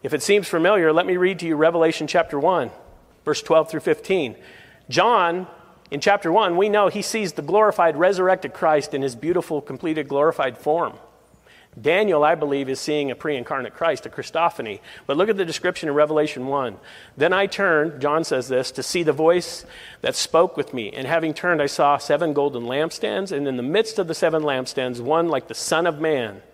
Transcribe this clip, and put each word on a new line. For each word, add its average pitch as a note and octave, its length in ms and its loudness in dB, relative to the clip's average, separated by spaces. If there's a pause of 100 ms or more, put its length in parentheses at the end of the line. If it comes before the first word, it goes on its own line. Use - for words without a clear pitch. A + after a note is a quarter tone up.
If C3+ 140 -6
it C#3 80 -2
seems G3+ 240 2
familiar, F3 460 4
let F3 140 2
me F#3 100 0
read F3+ 240 0
to E3+ 60 -6
you D#3+ 100 0
Revelation D#3+ 500 2
chapter D#3+ 320 0
one, D3 320 0 (540)
verse D3+ 180 -2
twelve D#3+ 260 4
through D#3 120 -6
fifteen. D#3 560 0 (520)
John, F3+ 600 2 (420)
in C#3+ 80 -6
chapter G3 320 2
one, G3+ 260 2
we G3+ 120 2
know G#3 180 4
he G3+ 160 -2
sees G3+ 300 -4
the D#3 100 -8
glorified, F3 540 2
resurrected F#3 580 2
Christ D#3 400 0
in C3+ 80 -2
his C3 140 -4
beautiful, D#3+ 440 -4
completed, D#3 480 -6
glorified C#3 480 0
form. D3+ 380 -2 (840)
Daniel, E3+ 420 2
I D#3 140 4
believe, C#3 320 -2
is C3 100 -6
seeing D3 320 -4
a A#2+ 60 -8
pre-incarnate C3+ 580 -6
Christ, D#3+ 320 -2
a - 20 -12
Christophany. B2+ 680 -4 (280)
But C#3+ 100 -2
look F#3+ 120 2
at G#3+ 80 0
the F#3+ 80 -2
description E3+ 440 -4
in C#3+ 80 0
Revelation D3+ 500 2
one. C3+ 300 -4 (400)
"Then D#3 160 2
I G3 140 2
turned," E3 540 0
John D3 220 0
says B2+ 240 -2
this, B2+ 260 -2
"to C3 120 -8
see F3 180 -2
the D#3 100 2
voice D#3+ 540 2 (360)
that B2 120 -2
spoke - 420 2
with C#3+ 160 -6
me. A2+ 200 -8
And C3 160 -10
having D#3+ 260 0
turned, F3 260 0
I C#3+ 60 2
saw C#3+ 300 2
seven D3 380 0
golden C3+ 320 0
lampstands, F#3+ 680 -4
and C#3+ 160 -2
in C3 80 -4
the B2 80 -4
midst G#3+ 340 -2
of F#3 80 0
the D#3+ 80 -4
seven D#3+ 300 0
lampstands, B2+ 560 -4
one D#3+ 280 2
like C#3 200 -2
the - 60 -10
Son E3+ 340 0
of D3+ 100 -4
Man." B2 440 -2 (120)